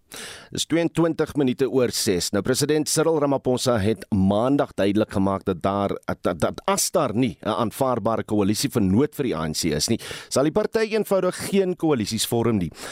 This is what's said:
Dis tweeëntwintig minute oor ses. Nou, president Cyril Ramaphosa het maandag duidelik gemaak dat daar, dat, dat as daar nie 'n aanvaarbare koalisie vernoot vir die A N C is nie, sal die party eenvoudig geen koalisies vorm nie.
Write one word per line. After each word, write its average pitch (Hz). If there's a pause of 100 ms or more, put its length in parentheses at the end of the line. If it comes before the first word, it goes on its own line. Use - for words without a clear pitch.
(520)
Dis -
tweeëntwintig 160
minute 131
oor 123
ses. 95
Nou, 101
president 139
Cyril 160
Ramaphosa 131
het 104 (100)
maandag 110
duidelik 101
gemaak 98
dat 92
daar, 98 (260)
dat, 90
dat 90
as 196
daar 135
nie 127
'n -
aanvaarbare 110
koalisie 104
vernoot 107
vir 143
die 98
A 80
N 78
C 78
is 73
nie, 113 (280)
sal 131
die 151
party 214
eenvoudig 202 (120)
geen 185
koalisies 120
vorm 117
nie. 87 (200)